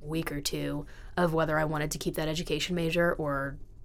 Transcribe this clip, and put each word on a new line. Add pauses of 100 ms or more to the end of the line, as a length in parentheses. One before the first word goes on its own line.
week
or
two (300)
of
whether
I
wanted
to
keep
that
education
major
or, (280)